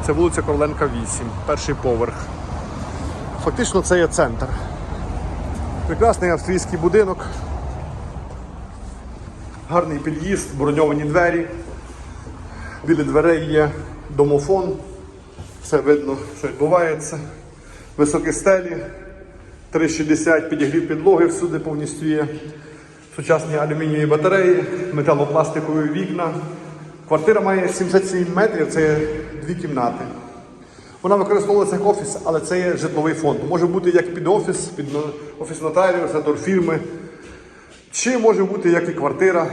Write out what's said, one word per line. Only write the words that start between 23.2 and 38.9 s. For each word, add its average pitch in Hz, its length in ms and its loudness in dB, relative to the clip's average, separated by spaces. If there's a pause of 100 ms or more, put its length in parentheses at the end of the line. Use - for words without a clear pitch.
алюмінієві 151 500 0
батареї, 180 580 4 (280)
металопластикові 151 1000 2
вікна. 165 440 -2 (760)
Квартира 190 320 4
має 190 280 2
сімдесят 185 420 2
сім 180 240 0
метрів, 185 380 2
це 160 100 2
є 156 160 4 (440)
дві 160 120 -6
кімнати. 139 500 -4 (960)
Вона 196 140 4
використовується 202 600 2
як 202 100 0
офіс, - 380 0
але 165 160 2
це 180 180 -2
є 180 180 0
житловий 151 380 0
фонд. - 240 0 (100)
Може 175 180 2
бути 180 240 2
як 170 240 2
під 156 120 -4
офіс, 190 300 2
під 139 360 -6
но-, 147 180 -2 (280)
офіс 156 240 -8
нотаріуса, 160 580 2
турфірми. 160 600 2 (1120)
Чи 247 260 0
може 208 260 6
бути 185 260 0
як 170 180 2
і 165 40 -4